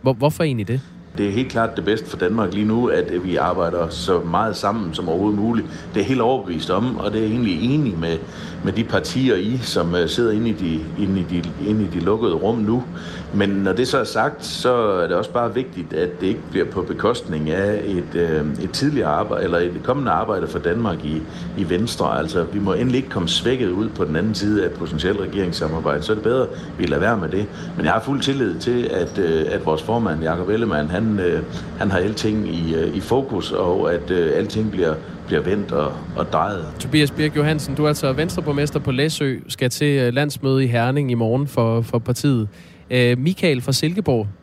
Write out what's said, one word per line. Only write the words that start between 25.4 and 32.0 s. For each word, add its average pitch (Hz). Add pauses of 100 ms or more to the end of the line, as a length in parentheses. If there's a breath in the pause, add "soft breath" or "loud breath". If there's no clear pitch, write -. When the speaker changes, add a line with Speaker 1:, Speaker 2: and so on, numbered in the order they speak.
Speaker 2:
Så 107
er -
det 107
bedre, 123 (320 loud breath)
vi -
lader 73
være 110
med 85
det. 98 (300 loud breath)
Men -
jeg 82
har 110
fuld 135
tillid 131
til, 120
at, 85
øh, 82
at 82
vores 78
formand, 104
Jakob 85
Ellemann, 101
han, 104
øh, 82 (360 loud breath)
han 101
har 92
alting 107